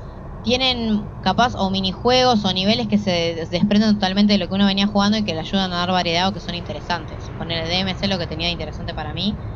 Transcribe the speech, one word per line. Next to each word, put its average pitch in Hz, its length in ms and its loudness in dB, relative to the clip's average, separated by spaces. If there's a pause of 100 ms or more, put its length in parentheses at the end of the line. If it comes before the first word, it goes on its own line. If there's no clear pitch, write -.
(440)
tienen 233 600 0 (180)
capaz 208 340 2
o 190 140 0
minijuegos 214 720 2
o 190 100 0
niveles 214 340 2
que 208 100 2
se 196 140 0
des-, 170 400 -2
desprenden 208 420 4
totalmente 202 400 4
de 196 60 4
lo 175 100 -2
que 190 60 -2
uno 202 100 4
venía 196 220 2
jugando 202 320 2
y 208 40 0
que 180 120 -2
le 165 60 -4
ayudan 190 300 -2
a 175 60 -2
dar 180 140 0
variedad 175 360 2
o 196 60 0
que 175 60 -8
son - 160 -8
interesantes. - 840 -8
Con 165 140 -6
el 165 160 -2
D 175 120 0
M 190 140 -2
C 196 140 -4
lo 196 100 0
que 170 80 -2
tenía 160 220 -4
de 175 60 0
interesante 165 420 -8
para 151 180 -6
mí, 190 220 -2 (200)